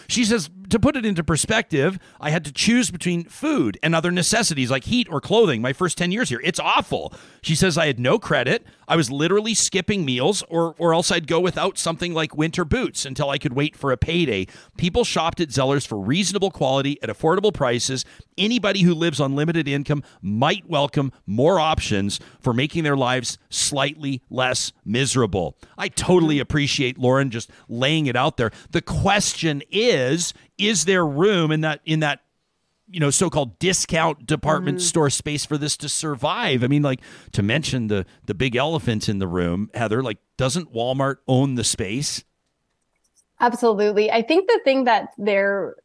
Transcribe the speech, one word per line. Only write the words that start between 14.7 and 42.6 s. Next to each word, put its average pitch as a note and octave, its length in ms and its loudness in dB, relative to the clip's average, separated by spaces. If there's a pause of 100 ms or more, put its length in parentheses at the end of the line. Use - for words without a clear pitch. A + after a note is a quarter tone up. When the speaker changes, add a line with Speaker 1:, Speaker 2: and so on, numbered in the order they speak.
Speaker 1:
People F#3 260 2
shopped E3 360 -2
at D#3 100 -2
Zellers C3+ 360 0
for A2 120 -6
reasonable F3+ 520 0
quality C#3 520 0
at A2+ 80 -4
affordable F#3 420 2
prices. B2+ 540 -2 (320)
Anybody G3+ 420 2
who F3 140 6
lives D#3+ 260 0
on C#3 160 0
limited D#3+ 320 0
income C#3+ 340 -2 (200)
might C#3+ 460 -2
welcome C#3+ 440 0 (140)
more C#3+ 340 2
options G#2+ 580 -2 (220)
for B2 140 0
making D#3 300 0
their C#3+ 120 0
lives B2+ 420 -2 (120)
slightly C#3+ 800 -4
less B2+ 420 -2 (120)
miserable." G#2+ 720 0 (200)
I G3 120 -4
totally D#3+ 500 2
appreciate C#3 600 -2
Lauren C3 320 2
just A2+ 200 -10 (180)
laying C#3 380 0
it B2 100 0
out C3+ 220 0
there. A2+ 140 0 (180)
The E3+ 120 -2
question D#3+ 880 0
is, E3+ 640 0 (240)
is G3+ 300 0
there F#3 200 4
room D#3+ 460 2
in D#3 80 0
that, D#3 240 -2
in D#3 160 0
that, C#3+ 200 -2 (720)
you F#3 100 -12
know, C#3+ 100 2
so-called D3 480 0
discount D#3+ 680 0
department D#3 520 0
Speaker 2:
Mm-hmm. F3+ 60 -4
Speaker 1:
store D#3+ 260 2
space D3 340 -4
for D3+ 140 -2
this C#3+ 180 -4
to - 120 -10
survive? D3+ 760 -2
I B2 40 2
mean, D3 140 4
like, C3+ 180 -2 (320)
to G#2 100 0
mention B2+ 460 0
the, G2+ 180 -2 (180)
the - 100 -4
big C3 220 -2
elephant C3 520 -2
in G2+ 100 0
the F#2+ 100 -2
room, F2 460 -2
Heather, A2+ 280 -2
like, A#2 160 -6 (180)
doesn't C3 360 -4
Walmart C3 440 -2 (120)
own C3 260 2
the A#2 100 -2
space? A2+ 600 -4 (1160)